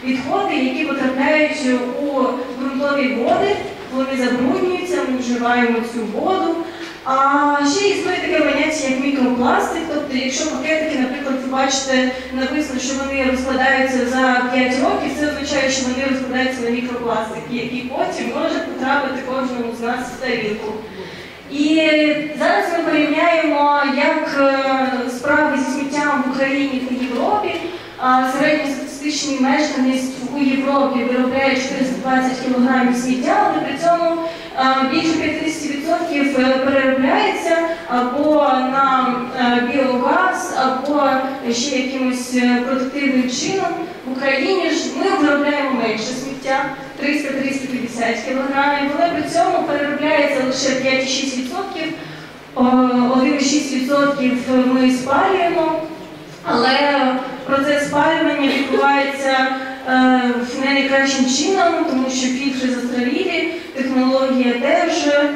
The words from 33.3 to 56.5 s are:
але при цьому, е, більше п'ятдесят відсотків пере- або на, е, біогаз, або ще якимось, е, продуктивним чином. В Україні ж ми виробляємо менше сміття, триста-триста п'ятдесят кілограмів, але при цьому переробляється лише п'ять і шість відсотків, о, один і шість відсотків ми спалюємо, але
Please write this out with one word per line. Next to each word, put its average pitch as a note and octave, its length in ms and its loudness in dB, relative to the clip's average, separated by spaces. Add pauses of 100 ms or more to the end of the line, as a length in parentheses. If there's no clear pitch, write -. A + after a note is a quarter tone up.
але D#4 160 0
при C4+ 220 -4
цьому, E4+ 380 2 (360)
е, C4 340 2
більше D#4+ 220 0
п'ятдесят - 580 -2
відсотків C#4+ 640 0
пере- C4 300 2 (1300)
або B3+ 420 2 (380)
на, B3+ 440 2 (240)
е, A#3+ 340 2
біогаз, C4+ 840 2
або C#4 520 2 (440)
ще C4+ 240 -2
якимось, B3+ 580 -2
е, B3 320 4
продуктивним C4 600 0
чином. F4 440 -2 (340)
В B3+ 40 -6
Україні C#4 580 0
ж - 160 -2 (140)
ми F#4+ 180 2
виробляємо C#4+ 540 2
менше A3+ 320 -2
сміття, C4+ 600 -4 (340)
триста-триста C#4 680 -2
п'ятдесят A#3 600 -4
кілограмів, C#4 680 0
але E4+ 120 2
при D4 200 -2
цьому E4+ 380 2
переробляється C#4+ 800 0
лише B3+ 340 0
п'ять C4 220 2
і B3+ 40 -4
шість C4+ 300 -2
відсотків, D#4+ 560 -6 (600)
о, B3+ 80 2 (540)
один D4 180 4
і - 80 0
шість D4 300 0
відсотків C4 640 2 (360)
ми B3+ 180 4
спалюємо, E4+ 920 2 (600)
але C4 720 2 (300)